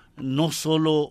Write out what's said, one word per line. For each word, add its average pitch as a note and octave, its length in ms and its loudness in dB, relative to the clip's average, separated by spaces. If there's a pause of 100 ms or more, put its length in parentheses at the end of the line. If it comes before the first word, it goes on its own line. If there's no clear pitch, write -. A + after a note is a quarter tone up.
(160)
no C#3 340 0
solo D#3 600 0